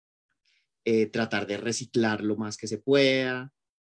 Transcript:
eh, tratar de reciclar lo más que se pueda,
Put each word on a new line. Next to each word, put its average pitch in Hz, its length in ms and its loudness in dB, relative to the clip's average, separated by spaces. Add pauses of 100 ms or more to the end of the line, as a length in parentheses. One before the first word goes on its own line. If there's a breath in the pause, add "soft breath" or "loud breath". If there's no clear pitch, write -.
(880)
eh, 113 200 4
tratar 107 400 -2
de 101 100 -2
reciclar 110 640 -2
lo 107 140 0
más 107 200 -6
que 110 100 -10
se 110 100 -6
pueda, 131 760 0 (440)